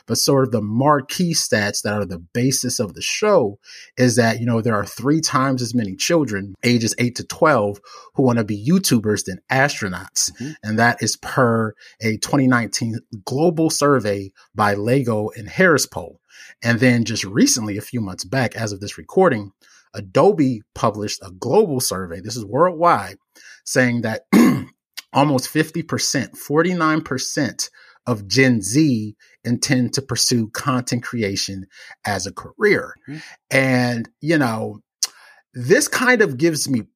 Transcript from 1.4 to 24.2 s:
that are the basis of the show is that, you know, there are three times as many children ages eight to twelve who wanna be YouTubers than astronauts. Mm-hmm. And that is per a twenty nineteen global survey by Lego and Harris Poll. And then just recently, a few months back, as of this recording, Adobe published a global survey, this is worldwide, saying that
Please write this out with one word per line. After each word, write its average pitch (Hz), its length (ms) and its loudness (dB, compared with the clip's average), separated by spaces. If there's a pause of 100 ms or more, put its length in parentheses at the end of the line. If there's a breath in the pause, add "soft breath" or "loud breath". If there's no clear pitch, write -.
that 104 100 -2
are 104 140 -2
the 90 120 -10
basis 123 640 -2
of 101 140 -4
the - 80 -10
show 160 560 0 (400 loud breath)
is 123 180 4
that, 113 240 2
you 117 60 -2
know, 117 160 2
there 113 120 0
are 101 120 -2
three 143 340 -2
times 135 400 0
as 117 140 -4
many 101 220 -2
children 107 580 -2 (100)
ages 120 340 2
eight 123 180 0
to - 80 -10
twelve 107 540 0 (360 loud breath)
who 143 80 2
wanna 120 200 4
be 104 240 -6
YouTubers 117 600 2
than 95 140 -10 (120)
astronauts. 107 800 -2
Mm-hmm. 143 200 -10 (100)
And 107 160 -2
that 117 240 2
is 113 160 -2
per 113 560 0 (260 loud breath)
a 110 160 -2
twenty 135 300 0
nineteen 117 540 0 (260)
global 160 420 0
survey 104 640 0 (220 soft breath)
by 104 180 2
Lego 110 640 0
and 107 100 -12
Harris 156 380 2
Poll. - 380 -12 (420 loud breath)
And 117 160 2
then 120 240 4
just 110 200 -4
recently, 110 520 0
a 104 60 -6
few - 180 -8
months 92 240 -8
back, 117 320 -2
as 110 160 -4
of 98 80 -12
this 101 160 -10
recording, 127 560 0 (420 soft breath)
Adobe 131 680 2 (140)
published 104 480 -4
a 98 80 -18
global 131 500 0
survey, 90 400 -6
this 107 160 -10
is 113 80 -8
worldwide, 143 720 0 (480 loud breath)
saying 120 380 2
that 110 300 -6